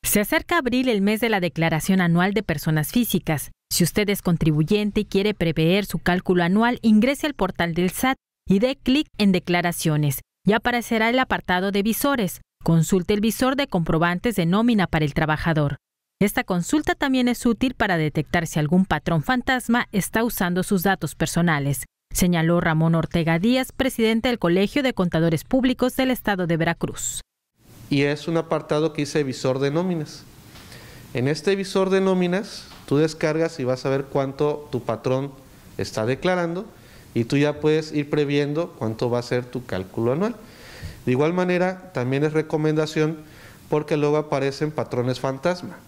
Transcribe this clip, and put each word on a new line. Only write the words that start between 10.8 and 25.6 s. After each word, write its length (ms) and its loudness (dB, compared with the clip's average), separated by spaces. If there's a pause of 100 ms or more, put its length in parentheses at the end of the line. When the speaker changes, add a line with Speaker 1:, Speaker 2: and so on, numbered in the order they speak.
Speaker 1:
el 80 2
apartado 540 0
de 100 0
visores. 600 -2 (200)
Consulte 500 2
el 80 2
visor 360 0
de 100 0
comprobantes 680 0
de 100 2
nómina 400 2
para 180 0
el 100 -2
trabajador. 640 0 (420)
Esta 240 0
consulta 500 0
también 320 0
es 180 -2
útil 300 2
para 240 0
detectar 480 -2
si 140 -2
algún 260 2
patrón 380 0
fantasma 680 0
está 320 -2
usando 400 -2
sus 220 0
datos 320 0
personales, 680 0 (260)
señaló 480 2
Ramón 340 2
Ortega 460 0
Díaz, 320 0
presidente 560 0
del 100 0
Colegio 460 2
de 100 0
Contadores 480 0
Públicos 540 0